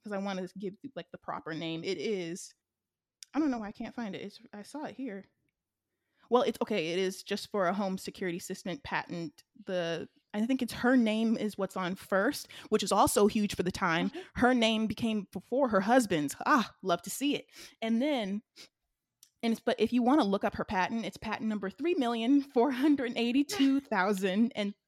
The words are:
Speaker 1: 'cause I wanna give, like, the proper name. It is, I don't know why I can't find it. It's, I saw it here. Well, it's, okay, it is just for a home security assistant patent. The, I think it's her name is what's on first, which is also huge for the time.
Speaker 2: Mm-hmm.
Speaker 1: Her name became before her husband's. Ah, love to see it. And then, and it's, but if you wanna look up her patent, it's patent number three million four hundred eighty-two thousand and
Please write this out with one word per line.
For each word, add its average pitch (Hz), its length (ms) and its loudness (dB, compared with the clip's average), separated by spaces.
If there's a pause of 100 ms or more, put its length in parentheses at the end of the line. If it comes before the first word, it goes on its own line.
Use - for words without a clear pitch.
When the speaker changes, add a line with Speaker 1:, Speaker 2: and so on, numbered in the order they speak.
Speaker 1:
'cause 208 100 -10
I 196 60 -4
wanna 196 280 -6 (100)
give, 196 180 -8 (200)
like, 170 160 -12
the - 60 -18
proper - 360 -8
name. 165 300 -6
It 180 140 -4
is, 180 560 -6 (800)
I 262 60 -2
don't 302 120 0
know 247 80 -4
why 208 80 -8
I 208 60 -12
can't - 220 -10
find 208 200 -8
it. - 60 -8
It's, 202 180 -14 (140)
I 208 100 -14
saw 285 220 -12
it 208 100 -10
here. 202 300 -10 (1040)
Well, 233 140 6
it's, - 180 0
okay, 196 320 -2
it 180 60 0
is 190 240 -2
just - 280 -6
for 196 160 2
a 175 60 2
home 190 240 -2
security 185 400 -6
assistant - 460 -8
patent. 170 600 -6 (220)
The, 170 420 -4 (260)
I 214 120 0
think 262 160 0
it's 233 120 -4
her 247 240 4
name 220 400 2
is 214 200 -4
what's 190 200 -4
on 185 180 -4
first, 208 520 -2 (220)
which 214 140 2
is 196 80 -2
also 208 360 6
huge 208 280 2
for 190 80 -2
the 185 80 0
time. 175 420 0
Speaker 2:
Mm-hmm. 330 60 -10 (160)
Speaker 1:
Her 247 180 4
name 220 340 2
became 214 440 -2
before 247 380 0
her 202 120 4
husband's. 233 540 4 (100)
Ah, 262 260 2 (100)
love 175 220 0
to - 60 -12
see 269 260 -2
it. - 100 -6 (360)
And 226 200 0
then, 226 400 -2 (1000)
and 233 100 2
it's, - 80 -6
but - 180 0
if 220 140 2
you 240 100 4
wanna 262 220 6
look 196 180 0
up 214 120 -2
her - 100 -2
patent, 208 400 -2
it's 185 120 -10
patent 220 320 -4
number 196 200 -4
three 330 260 -2
million 240 460 2
four 269 300 2
hundred 262 440 2
eighty-two 269 680 2
thousand 196 720 2
and 208 180 -4 (140)